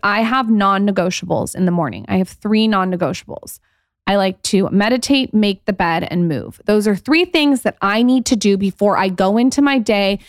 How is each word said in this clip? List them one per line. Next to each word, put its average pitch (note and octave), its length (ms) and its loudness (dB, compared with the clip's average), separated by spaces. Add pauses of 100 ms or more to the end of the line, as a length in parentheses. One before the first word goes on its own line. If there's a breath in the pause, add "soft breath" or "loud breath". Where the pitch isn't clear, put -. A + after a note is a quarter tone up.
I G3+ 160 0
have A#3 280 -2
non-negotiables G3 1080 0
in F#3+ 80 0
the F3 80 0
morning. C3+ 340 -4
I G3 120 -2
have F#3 100 -2
three G#3+ 400 -2
non-negotiables. F#3 880 -4 (480)
I G3 100 0
like F#3+ 260 -2
to - 280 0
meditate, A#3+ 640 0
make G3+ 320 0
the G#3+ 80 -2
bed, E3+ 360 -2
and F3 180 0
move. - 360 -6
Those G#3 240 2
are G3+ 80 2
three D#4+ 300 0
things D4 340 2
that - 220 -4
I G3+ 200 0
need B3 240 2
to B3+ 100 2
do G3 200 2
before G3 400 0
I F#3+ 140 0
go F#3+ 260 0
into B3 240 2
my C#4 180 2
day G3+ 400 0 (100)